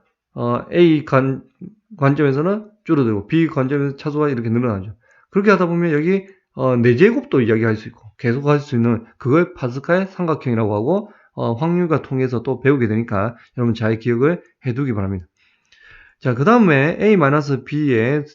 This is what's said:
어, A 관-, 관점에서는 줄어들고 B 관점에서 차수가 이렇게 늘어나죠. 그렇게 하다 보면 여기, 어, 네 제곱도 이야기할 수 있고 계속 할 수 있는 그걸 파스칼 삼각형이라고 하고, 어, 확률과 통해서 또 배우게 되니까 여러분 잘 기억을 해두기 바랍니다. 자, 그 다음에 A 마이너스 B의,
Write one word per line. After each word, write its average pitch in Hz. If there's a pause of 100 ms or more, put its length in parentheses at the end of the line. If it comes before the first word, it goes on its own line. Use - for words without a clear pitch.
(320)
어, 120
A 160
관-, 135 (520)
관점에서는 151 (140)
줄어들고 113
B 160
관점에서 139
차수가 147
이렇게 120
늘어나죠. 110 (340)
그렇게 202
하다 185
보면 170
여기, 180 (240)
어, 127
네 120
제곱도 208
이야기할 110
수 -
있고 -
계속 127
할 147
수 139
있는 117 (140)
그걸 170
파스칼 139
삼각형이라고 135
하고, 160 (220)
어, 120
확률과 165
통해서 131
또 127
배우게 135
되니까 110 (220)
여러분 120
잘 110
기억을 127 (200)
해두기 127
바랍니다. 98 (920)
자, 131
그 135
다음에 175
A 208
마이너스 143
B의, 143 (100)